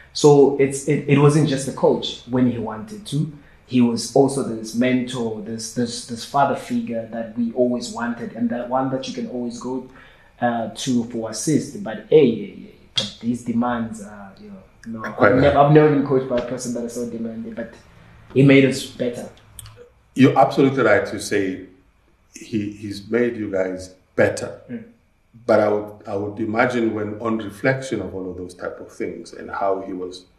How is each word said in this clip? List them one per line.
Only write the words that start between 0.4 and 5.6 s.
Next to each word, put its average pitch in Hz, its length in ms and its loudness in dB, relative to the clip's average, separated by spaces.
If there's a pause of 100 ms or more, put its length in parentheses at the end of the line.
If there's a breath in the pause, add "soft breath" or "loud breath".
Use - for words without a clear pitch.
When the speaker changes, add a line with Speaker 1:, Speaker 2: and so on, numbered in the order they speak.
Speaker 1:
it's, 135 300 0
it, 143 200 -2
it 143 100 4
wasn't 147 300 6
just 135 180 -2
the - 60 -8
coach - 540 0
when 127 240 2
he 113 80 -4
wanted 107 500 -10
to. 151 220 -4 (360 loud breath)
He 127 140 2
was 117 360 2
also 135 260 4
this 110 320 -8
mentor, 120 680 -2
this, 113 320 -10